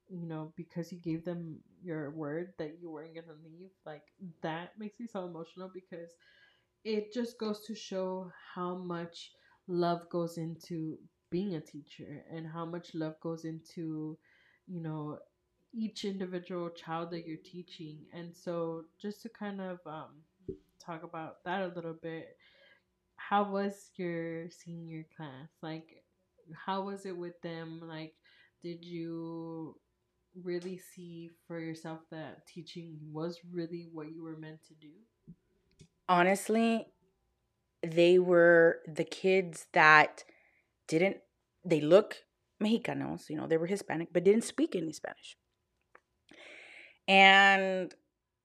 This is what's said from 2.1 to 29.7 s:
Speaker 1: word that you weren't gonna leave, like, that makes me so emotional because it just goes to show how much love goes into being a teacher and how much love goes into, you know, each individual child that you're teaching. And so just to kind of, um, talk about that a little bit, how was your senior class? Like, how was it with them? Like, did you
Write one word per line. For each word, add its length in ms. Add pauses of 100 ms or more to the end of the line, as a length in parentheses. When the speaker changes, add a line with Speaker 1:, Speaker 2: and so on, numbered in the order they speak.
Speaker 1:
word 460
that 240
you 80
weren't 260
gonna 280
leave, 260 (160)
like, 160 (400)
that 360
makes 220
me 80
so 180
emotional 480
because 360 (720)
it 300
just 240
goes 300
to 80
show 560 (220)
how 220
much 560 (360)
love 420
goes 280
into 600 (320)
being 260
a 60
teacher 720
and 140
how 180
much 300
love 260
goes 240
into, 720 (500)
you 140
know, 380 (520)
each 340
individual 680
child 400
that 160
you're 180
teaching. 540 (120)
And 240
so 500 (140)
just 220
to 80
kind 320
of, 240
um, 380 (600)
talk 200
about 420
that 160
a 140
little 180
bit, 420 (840)
how 260
was 520
your 540
senior 560 (100)
class? 340 (120)
Like, 420 (640)
how 160
was 240
it 100
with 280
them? 400
Like, 320 (480)
did 200
you 920 (680)